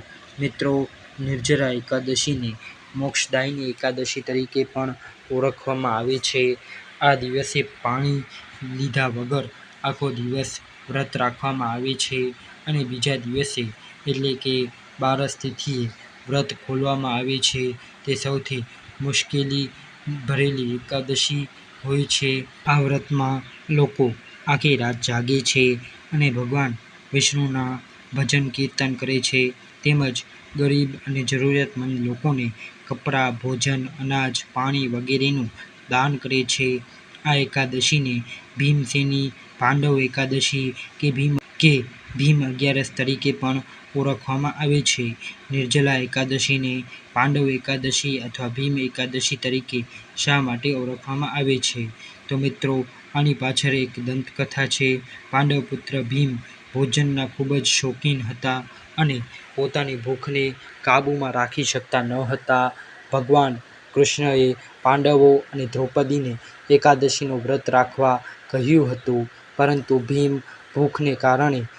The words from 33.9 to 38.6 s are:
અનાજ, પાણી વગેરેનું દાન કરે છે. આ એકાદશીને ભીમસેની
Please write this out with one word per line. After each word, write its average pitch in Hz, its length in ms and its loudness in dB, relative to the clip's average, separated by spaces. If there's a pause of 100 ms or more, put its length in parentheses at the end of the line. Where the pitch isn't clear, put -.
અનાજ, 135 420 -2 (120)
પાણી 135 400 -2
વગેરેનું 127 640 0 (360)
દાન 131 320 2
કરે 131 260 -2
છે. 127 260 0 (500)
આ 151 160 0
એકાદશીને 131 800 0 (380)
ભીમસેની 139 720 2 (280)